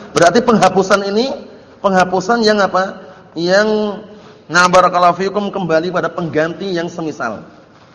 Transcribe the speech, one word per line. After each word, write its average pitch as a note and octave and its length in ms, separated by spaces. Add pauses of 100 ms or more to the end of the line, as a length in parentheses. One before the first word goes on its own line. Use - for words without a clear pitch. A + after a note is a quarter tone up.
(160)
berarti E3+ 240
penghapusan G3 640
ini, A3 320 (480)
penghapusan F#3 560
yang G#3+ 160
apa? F#3+ 560 (240)
Yang, G3+ 640 (480)
nah, F3 240
barakallahu F3+ 480
fikum, G3 320
kembali E3+ 400
pada E3 160
pengganti E3+ 640
yang E3+ 160
semisal. C3 560 (500)